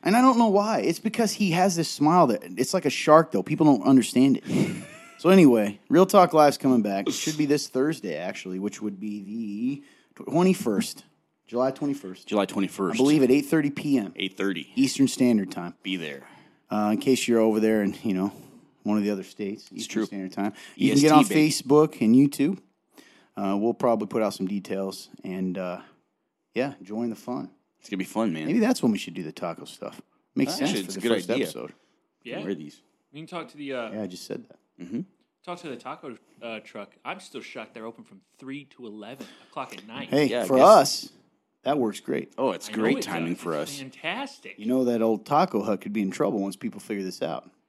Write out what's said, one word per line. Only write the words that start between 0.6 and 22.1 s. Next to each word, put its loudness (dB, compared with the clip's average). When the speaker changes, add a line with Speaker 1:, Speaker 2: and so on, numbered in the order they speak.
Speaker 1:
It's 0
because -2
he 0
has 2
this -2
smile 4
that, 0
it's -2
like -2
a 2
shark, 4
though. 0
People 0
don't 6
understand 4
it. -2
Speaker 2:
<laughs> -20
Speaker 1:
So 2
anyway, 6
Real 6
Talk 6
Live's 6
coming 2
back. -2
It -4
should -6
be 2
this 0
Thursday, -2
actually, -8
which -8
would -8
be -8
the -16
twenty-first, 0
July -2
twenty-first. -8
Speaker 3:
July 0
twenty-first. -4
Speaker 1:
I -4
believe 4
at 4
eight 2
thirty 0
P -2
M. -4
Speaker 3:
Eight -8
thirty. -4
Speaker 1:
Eastern 2
Standard 2
Time. -10
Speaker 3:
Be -6
there. -10
Speaker 1:
Uh, -2
in 0
case 0
you're 2
over 2
there 2
in, -2
you -2
know, -2
one 0
of -2
the -2
other -6
states, -10
Speaker 3:
It's -12
Speaker 1:
Eastern -12
Speaker 3:
true. -2
Speaker 1:
Standard -10
Time. -4
You 2
can -
Speaker 3:
E 0
S 4
T, 6
Speaker 1:
get 6
on 8
Speaker 3:
baby. 2
Speaker 1:
Facebook 2
and 4